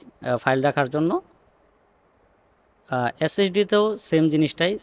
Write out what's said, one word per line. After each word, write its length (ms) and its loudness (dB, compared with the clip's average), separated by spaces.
আহ, 160 -2
ফাইল 240 2
রাখার 280 0
জন্য, 320 -2
আহ, 340 -2
এসএসডিতেও 720 0
সেম 320 0
জিনিসটাই 540 0